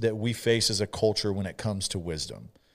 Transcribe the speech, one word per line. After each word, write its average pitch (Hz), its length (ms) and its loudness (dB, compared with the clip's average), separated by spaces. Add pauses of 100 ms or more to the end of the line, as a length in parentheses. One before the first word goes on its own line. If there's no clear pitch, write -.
that 113 160 2
we 113 180 0
face 113 360 4
as 101 100 0
a 101 60 2
culture 104 460 2
when 95 140 -2
it 87 100 -8
comes 98 320 -2
to 98 100 -4
wisdom, 78 520 -6 (240)